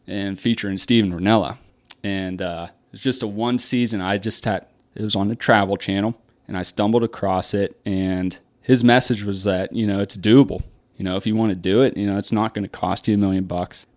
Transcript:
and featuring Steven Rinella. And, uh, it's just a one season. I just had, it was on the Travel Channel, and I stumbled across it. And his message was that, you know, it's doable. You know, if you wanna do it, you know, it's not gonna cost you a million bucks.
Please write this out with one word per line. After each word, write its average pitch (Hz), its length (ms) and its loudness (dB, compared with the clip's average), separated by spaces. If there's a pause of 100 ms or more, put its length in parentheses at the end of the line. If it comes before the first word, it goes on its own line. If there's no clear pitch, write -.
and 98 320 -6
featuring 104 400 -2
Steven 110 340 4
Rinella. 92 440 0 (460)
And, 95 380 -6
uh, 87 260 -6 (260)
it's 104 100 -14
just 127 200 -2
a 110 40 -6
one 113 300 -4
season. 120 420 0
I 95 180 0
just 104 280 -4
had, 98 220 -4 (280)
it - 60 -12
was 104 160 -2
on 98 100 0
the 110 80 -2
Travel 101 400 2
Channel, 101 400 -2 (320)
and 98 100 -8
I 90 40 -4
stumbled 110 420 2
across 95 500 -2
it. 101 220 -2 (100)
And 92 520 -2 (240)
his 123 240 4
message 120 380 4
was 98 200 -6
that, 95 300 -2
you 110 120 -2
know, 98 140 0
it's 101 160 -2
doable. 110 480 4 (320)
You - 80 -10
know, 92 140 -2
if 98 100 -4
you 107 80 0
wanna 110 200 2
do 95 260 2
it, 135 160 2
you 101 80 -2
know, 101 120 0
it's 101 140 -4
not 110 220 0
gonna 101 160 -6
cost - 400 -4
you 104 60 4
a - 20 4
million 95 280 2
bucks. 90 400 -6 (120)